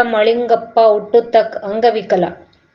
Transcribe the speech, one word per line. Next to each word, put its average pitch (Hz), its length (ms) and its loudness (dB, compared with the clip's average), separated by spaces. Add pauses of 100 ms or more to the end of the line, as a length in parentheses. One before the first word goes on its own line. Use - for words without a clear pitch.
ಮಾಳಿಂಗಪ್ಪ 233 800 -2
ಹುಟ್ಟುತ್ತಕ್ 220 840 0
ಅಂಗವಿಕಲ. 214 600 -2 (520)